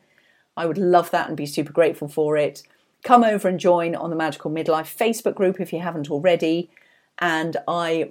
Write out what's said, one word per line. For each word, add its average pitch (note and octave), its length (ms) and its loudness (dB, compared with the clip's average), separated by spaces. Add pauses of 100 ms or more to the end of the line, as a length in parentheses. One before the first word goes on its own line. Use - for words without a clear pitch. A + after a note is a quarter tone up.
(560)
I E3 100 -6
would D#3+ 120 -2
love F3+ 340 4
that F3 160 -2
and D#3+ 80 -8
be D3 100 -6
super D3 280 -6
grateful D#3 340 2
for D3+ 300 -2
it. - 260 -2 (400)
Come A#3 220 6
over G3+ 240 0
and F3+ 100 -2
join E3+ 360 2
on E3 160 -8
the D#3+ 40 -6
Magical D#3 340 -4
Midlife D#3 460 -2
Facebook A3+ 400 -2
group F#3+ 240 0
if F3 140 -6
you D#3+ 60 -6
haven't E3 300 -6
already, E3+ 600 2 (500)
and E3 380 -2 (100)
I E3 440 -2